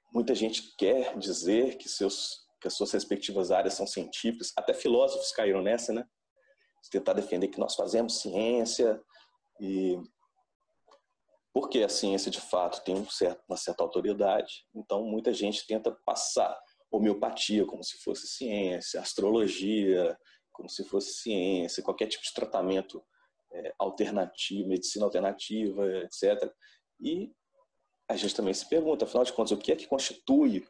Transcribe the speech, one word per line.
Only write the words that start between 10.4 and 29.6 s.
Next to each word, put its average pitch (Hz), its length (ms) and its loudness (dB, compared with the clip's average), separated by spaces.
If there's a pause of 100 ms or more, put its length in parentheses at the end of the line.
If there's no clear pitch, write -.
porque 131 300 2
a 101 60 4
ciência, 98 420 0
de - 100 -6
fato, 87 420 -2
tem 90 120 -2
um 101 140 -4
certo, - 380 0
uma 90 120 -6
certa - 240 -4
autoridade, 98 920 0
então 107 300 -4
muita 113 300 0
gente 104 320 -2
tenta 110 260 -2 (140)
passar - 520 0 (320)
homeopatia 104 760 2
como - 180 -10
se - 180 -8
fosse - 240 -6
ciência, 95 760 -4
astrologia, 98 1160 2 (340)
como - 160 -16
se - 160 -8
fosse 98 300 -2
ciência, 92 680 0
qualquer 107 240 -2
tipo - 160 -6
de - 100 -8
tratamento, 95 680 -2 (500)
é, - 260 -8
alternativo, 95 920 -2
medicina 95 360 0
alternativa, 101 840 0 (120)
et 87 160 -8
cetera. 101 380 2 (480)
E 175 320 -4 (760)
a 113 80 -2
gente 101 180 -2
também 98 200 0
se - 140 -8
pergunta, 156 360 2
afinal 123 200 2
de - 80 -6
contas, 110 200 2
o 98 40 2
que - 160 0